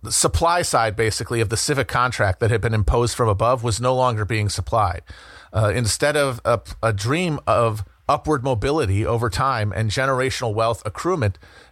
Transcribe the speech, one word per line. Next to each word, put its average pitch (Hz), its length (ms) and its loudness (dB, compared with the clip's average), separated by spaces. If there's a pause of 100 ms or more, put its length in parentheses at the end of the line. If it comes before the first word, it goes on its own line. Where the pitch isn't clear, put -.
the 117 80 -8
supply 170 500 2
side, 113 320 0
basically, 113 460 -2
of 113 80 2
the 110 80 -2
civic 135 320 0
contract 120 540 0
that 113 100 2
had 117 80 0
been 113 140 -2
imposed 113 420 2
from 117 140 2
above 113 340 2
was 113 160 -2
no 127 160 0
longer 123 300 0
being 104 240 0
supplied. 92 540 0 (500)
Uh, 104 200 2
instead 127 440 0
of 135 260 0
a, 117 160 2 (240)
a 113 80 2
dream 139 560 0
of 110 380 2 (240)
upward 147 340 0
mobility 123 600 0
over 117 240 0
time 120 440 -2
and 110 160 -2
generational 131 640 -2
wealth 113 320 0
accruement, 120 540 -2 (320)